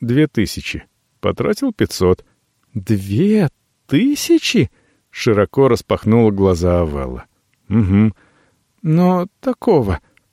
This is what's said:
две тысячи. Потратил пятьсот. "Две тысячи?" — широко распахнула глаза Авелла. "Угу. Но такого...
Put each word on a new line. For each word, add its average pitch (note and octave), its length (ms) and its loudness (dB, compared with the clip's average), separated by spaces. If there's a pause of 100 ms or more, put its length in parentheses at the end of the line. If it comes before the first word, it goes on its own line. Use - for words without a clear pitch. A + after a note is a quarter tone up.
две B2+ 260 0
тысячи. - 560 -6 (360)
Потратил G#3 540 -4
пятьсот. - 520 -2 (480)
"Две A2+ 760 -2 (380)
тысячи?" — C4+ 840 0 (400)
широко A#2 600 0
распахнула A2 640 2
глаза F2+ 500 2
Авелла. C2+ 440 -6 (440)
"Угу. G#2 420 2 (720)
Но F3+ 460 0 (120)
такого... C#3 600 0 (340)